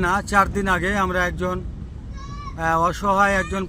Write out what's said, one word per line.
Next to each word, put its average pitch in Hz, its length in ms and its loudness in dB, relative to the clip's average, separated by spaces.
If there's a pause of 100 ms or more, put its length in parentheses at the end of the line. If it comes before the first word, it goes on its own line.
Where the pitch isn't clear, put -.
না, 185 160 2
চার 190 320 4
দিন 196 140 0
আগে 185 300 2
আমরা 180 280 2
একজন, 180 360 -2
আহ, - 1300 -4
অসহায় 196 460 2
একজন 190 360 -2